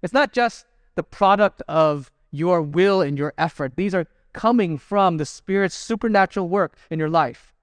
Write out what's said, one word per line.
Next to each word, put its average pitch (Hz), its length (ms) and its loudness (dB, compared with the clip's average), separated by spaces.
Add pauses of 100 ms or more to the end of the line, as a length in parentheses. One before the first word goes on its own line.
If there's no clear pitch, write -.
It's 180 120 -8
not 269 180 2
just 240 340 -4 (300)
the 175 80 -4
product 196 640 2
of 151 420 0 (220)
your 170 300 0
will 180 400 2
and 143 160 -2
your 147 200 -4
effort. 147 380 -6
These 190 180 -2
are 175 140 -2 (240)
coming 214 460 0
from 185 400 0
the 151 80 -4
Spirit's 190 500 -2
supernatural 202 720 0
work 180 300 -2 (120)
in 160 100 -6
your 156 100 -2
life. 156 540 -2